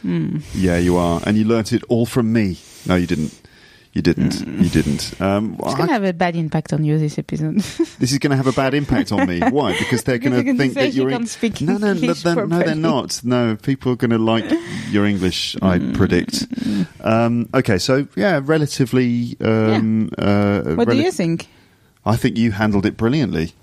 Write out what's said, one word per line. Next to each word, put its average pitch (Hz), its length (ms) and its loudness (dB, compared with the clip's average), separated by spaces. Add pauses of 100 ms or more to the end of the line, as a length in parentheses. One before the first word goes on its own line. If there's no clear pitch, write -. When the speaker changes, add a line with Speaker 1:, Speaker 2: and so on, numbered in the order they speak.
Speaker 1:
Mm. 165 380 -4 (120)
Speaker 2:
Yeah, 90 240 2
you 87 180 2
are. 87 300 2
And 107 100 2
you 107 80 2
learnt 113 280 0
it 120 160 0
all 120 180 2
from 113 260 0
me. 101 260 0 (280)
No, 92 80 2
you 87 140 2
didn't. 78 260 -2 (600)
You - 80 -2
didn't. - 320 2
Speaker 1:
Mm. - 280 -4
Speaker 2:
You 87 80 4
didn't. 71 500 0
Um, 101 380 0
Speaker 1:
It's - 160 -4
Speaker 2:
I - 40 -4
Speaker 1:
gonna 311 140 0
have 214 120 0
a 185 80 0
bad 170 240 -2
impact 156 360 -2
on 151 120 0
you, 151 140 2
this 151 200 -2
episode. 156 380 -4
<laughs> - 420 -4
Speaker 2:
This 123 140 0
is 139 60 0
gonna 143 180 2
have 131 100 0
a 131 60 2
bad 135 220 0
impact 135 360 0
on 98 160 0
me. 87 140 -2
Why? 123 360 0
Because - 280 -2
they're 127 140 0
Speaker 1:
<laughs> - 0 -
Because 127 120 0
Speaker 2:
gonna 123 60 2
Speaker 1:
you're - 80 2 (100)
gonna 247 40 -2
Speaker 2:
think 139 160 0
Speaker 1:
say 277 120 2
Speaker 2:
that 285 60 -2
Speaker 1:
she 262 80 0
Speaker 2:
you're 262 100 2
in 247 80 0
Speaker 1:
can't 226 100 -4
speak - 340 -4
Speaker 2:
No, 185 160 0
no, 202 140 2
Speaker 1:
English 170 320 -2
Speaker 2:
no, 170 100 2
they're, 202 120 0
no, 165 120 0
they're 175 60 2 (100)
Speaker 1:
properly. 156 60 -2
Speaker 2:
not. 156 440 -2
No, 120 320 2
people 131 360 -2
are 120 40 0
gonna 117 220 2
like 110 280 2 (440)
your 101 140 2
English, 92 580 -2
I 92 160 2
Speaker 1:
Mm. - 180 -4
Speaker 2:
predict. 87 500 0 (580)
Um, 117 480 0
okay, 123 260 2
so, 131 280 0 (100)
yeah, 185 260 2
relatively, 127 1000 0
um, 110 760 2
Speaker 1:
Yeah. - 60 0
Speaker 2:
uh, 101 520 2
Speaker 1:
What 240 120 2
do 240 60 2
Speaker 2:
rela- 277 100 2
Speaker 1:
you 370 80 0
think? 165 360 -2 (580)
Speaker 2:
I 110 100 2
think 120 200 0
you 113 160 2
handled 101 320 0
it - 140 -2
brilliantly. 107 640 0